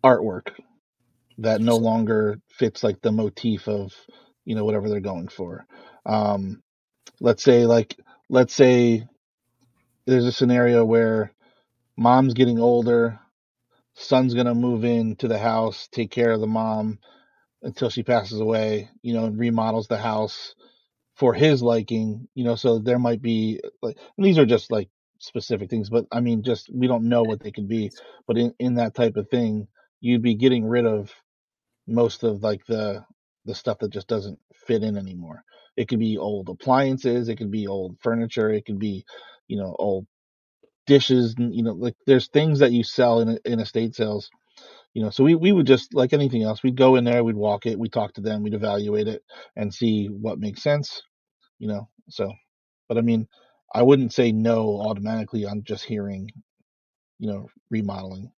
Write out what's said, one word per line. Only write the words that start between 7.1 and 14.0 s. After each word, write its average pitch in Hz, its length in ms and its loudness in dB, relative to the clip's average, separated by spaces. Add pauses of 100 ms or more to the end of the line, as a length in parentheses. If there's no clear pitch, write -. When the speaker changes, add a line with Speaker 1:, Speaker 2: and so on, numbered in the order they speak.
Speaker 1:
let's 117 220 2
say, 120 240 6
like, 117 300 2 (340)
let's 127 240 4
say 120 520 6 (1000)
there's 127 180 4
a 123 80 0
scenario 120 520 4
where 113 480 2 (640)
mom's 123 380 4
getting 120 240 4
older, 117 640 2 (760)
son's 127 400 0